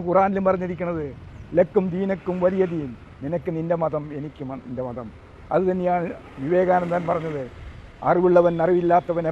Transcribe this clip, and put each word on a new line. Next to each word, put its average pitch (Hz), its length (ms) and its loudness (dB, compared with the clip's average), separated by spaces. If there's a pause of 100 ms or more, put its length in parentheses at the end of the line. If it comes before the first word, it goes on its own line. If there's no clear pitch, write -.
ഖുറാനിലും 190 400 2
പറഞ്ഞിരിക്കുന്നത്. 175 580 -2 (520)
"ലക്കും 185 360 4
ദീനക്കും 190 420 -2 (100)
വലിയ 190 180 2 (100)
ദീൻ", 151 160 -4 (340)
നിനക്ക് 170 340 -4
നിൻ്റെ 165 260 0
മതം, 151 200 -2 (140)
എനിക്ക് 143 320 -10
മ-, 131 200 -10
എൻ്റെ 127 180 -6
മതം. 120 200 -10 (460)
അത് 170 160 2
തന്നെയാണ് 180 380 0 (360)
വിവേകാനന്ദൻ 175 680 2
പറഞ്ഞത്, 156 320 -4 (640)
"അറിവുള്ളവൻ 175 560 4
അറിവില്ലാത്തവനെ 170 680 2